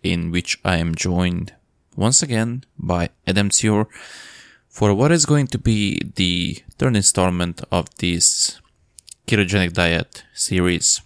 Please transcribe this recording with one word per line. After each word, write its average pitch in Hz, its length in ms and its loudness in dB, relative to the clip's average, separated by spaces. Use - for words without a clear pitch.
in 85 300 -2
which - 320 -4
I 90 140 2
am 82 180 -2
joined 87 580 -2
once 113 260 2
again 120 440 -4
by 87 340 -2
Adam 98 220 0
Tsior 107 360 2
for 104 240 2
what 131 200 4
is 170 120 4
going 143 220 2
to 120 120 -6
be 104 420 0
the 87 480 0
third 127 180 2
installment 90 720 0
of 85 160 0
this - 640 -2
ketogenic 92 460 2
diet 85 500 -2
series. 90 720 0